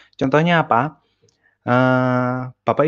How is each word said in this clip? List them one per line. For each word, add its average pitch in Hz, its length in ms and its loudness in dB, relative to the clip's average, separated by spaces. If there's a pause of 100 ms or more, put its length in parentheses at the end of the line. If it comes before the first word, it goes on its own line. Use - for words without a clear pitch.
(180)
contohnya 156 480 2
apa? 135 320 -2 (680)
Eh, 127 720 0 (240)
Bapak 143 260 0